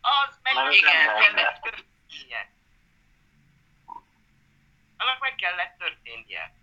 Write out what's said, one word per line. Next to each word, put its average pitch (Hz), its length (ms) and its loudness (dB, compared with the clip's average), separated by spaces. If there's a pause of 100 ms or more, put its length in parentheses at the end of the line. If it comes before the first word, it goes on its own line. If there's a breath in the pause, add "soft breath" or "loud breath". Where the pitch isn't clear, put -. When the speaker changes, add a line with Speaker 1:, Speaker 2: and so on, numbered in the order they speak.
Speaker 1:
Az 277 420 0
meg 262 120 -2
Speaker 2:
Mert 135 200 0
Speaker 3:
Igen. 160 300 6
Speaker 2:
nem 110 300 4
lehet. - 260 -2
Speaker 1:
történnie. - 880 -14 (2500)
Annak 254 240 -2
meg 262 140 -4
kellett 180 440 -6
történnie. 113 840 -12